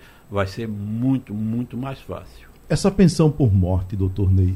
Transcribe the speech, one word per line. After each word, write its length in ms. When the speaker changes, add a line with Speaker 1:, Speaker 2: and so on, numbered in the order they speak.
Speaker 1:
vai 160
ser 220
muito, 640
muito 460
mais 200
fácil. 520
Speaker 2:
Essa 200
pensão 440
por 200
morte, 440
doutor 340
Ney, 260